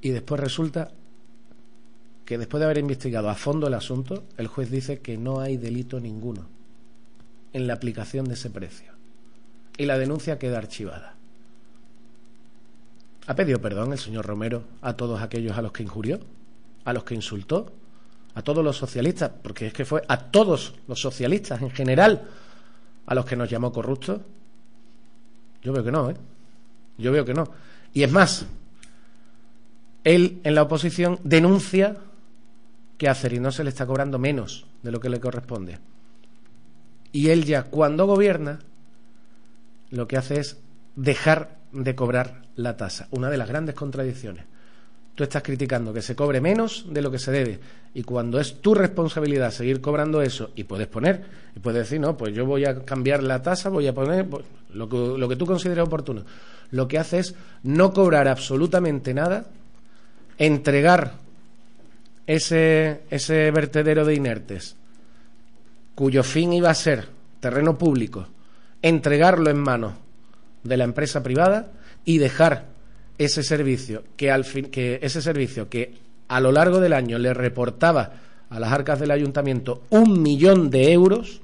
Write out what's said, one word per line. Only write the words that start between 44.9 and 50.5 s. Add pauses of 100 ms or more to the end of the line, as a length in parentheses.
Tú
estás
criticando
que
se
cobre
menos
de
lo
que
se
debe, (340)
y
cuando
es
tu
responsabilidad
seguir
cobrando
eso,